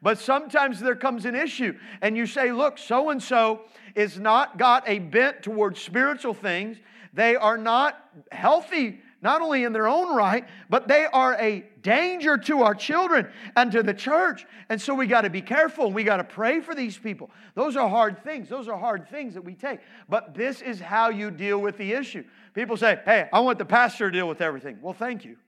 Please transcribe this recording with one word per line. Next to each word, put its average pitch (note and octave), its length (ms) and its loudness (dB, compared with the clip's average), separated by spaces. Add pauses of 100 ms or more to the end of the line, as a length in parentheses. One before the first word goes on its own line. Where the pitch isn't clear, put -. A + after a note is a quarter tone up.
But G3+ 160 2
sometimes C4+ 640 0
there B3 140 0
comes B3 280 -4
an A#3+ 120 -4
issue. B3+ 420 -4 (240)
And A3 160 0
you A#3 80 -2
say, B3+ 260 -2
"Look, C4+ 260 0
so-and-so A#3 840 0 (340)
is G3 240 -2
not A3 380 2
got B3 280 4
a G#3 140 -2
bent G#3+ 440 0
towards G#3+ 360 -2
spiritual B3+ 540 -2
things. G3+ 440 -6 (360)
They A#3 220 4
are A3 220 2
not A#3 460 0 (280)
healthy, D4+ 720 0 (200)
not C#4 200 2
only C#4+ 220 0
in A#3+ 100 -2
their A3 140 0
own E4 280 2
right, A3 300 2 (240)
but B3+ 180 2
they G#3 180 4
are B3+ 340 2
a G#3+ 260 -2 (160)
danger D4+ 560 2
to C#4+ 240 0
our G#3 140 6
children D#4+ 520 2 (280)
and A#3+ 160 4
to A3+ 100 2
the G3+ 120 0
church. D4+ 520 0 (240)
And A3 100 -4
so C#4 140 -4
we C4 140 0
gotta A3 220 4
be F3+ 120 -6
careful. C4+ 500 0
We G#3+ 120 -4
gotta G3+ 200 2
pray A#3+ 380 -2
for D#4+ 140 -10
these A#3+ 220 -6
people." G3 340 -10 (240)
Those B3+ 200 -2
are B3 140 0
hard G#3+ 340 0
things. C4 260 -12
Those A#3+ 180 -10
are G#3+ 100 -8
hard G3 320 -6
things C4+ 240 -12
that F#3 80 -14
we F3+ 140 -16
take. C4+ 240 -10 (280)
But G3 280 -4
this B3 260 -6
is A#3+ 180 -10
how G#3 300 0
you G#3 220 -6
deal G3+ 280 -4
with G3+ 180 -4
the G3+ 160 -6
issue. B3 300 -8 (300)
People A3+ 240 -4
say, G#3+ 280 2
"Hey, G3 280 4
I G3+ 60 6
want B3 180 2
the G3 80 -6
pastor A3 460 2
to F3+ 60 -2
deal F3+ 100 -2
with D#3 140 -6
everything." C3+ 400 -6
Well, F3+ 120 -10
thank A#3 320 -8
you. A2+ 120 -20 (100)